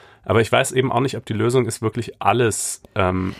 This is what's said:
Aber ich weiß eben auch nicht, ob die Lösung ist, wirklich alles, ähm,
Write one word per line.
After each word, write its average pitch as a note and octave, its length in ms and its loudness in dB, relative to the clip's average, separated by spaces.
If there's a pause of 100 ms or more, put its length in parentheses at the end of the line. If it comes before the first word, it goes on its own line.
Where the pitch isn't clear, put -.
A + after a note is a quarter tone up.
(240)
Aber G#2+ 160 2
ich G#2+ 120 0
weiß B2 180 2
eben C3 220 0
auch A#2+ 80 2
nicht, C3+ 160 -2
ob A#2 100 -12
die - 60 -8
Lösung A#2 340 2
ist, A2+ 160 -6
wirklich - 400 -6
alles, A2 600 0 (120)
ähm, F#2 460 0